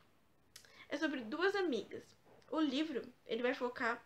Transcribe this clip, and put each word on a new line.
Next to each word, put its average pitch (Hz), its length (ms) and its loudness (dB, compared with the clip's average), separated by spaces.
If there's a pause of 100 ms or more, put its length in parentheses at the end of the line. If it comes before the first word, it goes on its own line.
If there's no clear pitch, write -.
(880)
é - 100 -4
sobre 285 240 0
duas 311 340 2
amigas. 277 480 0 (480)
O 311 80 0
livro, 294 420 2 (240)
ele 226 160 -2
vai 247 140 2
focar 247 500 -2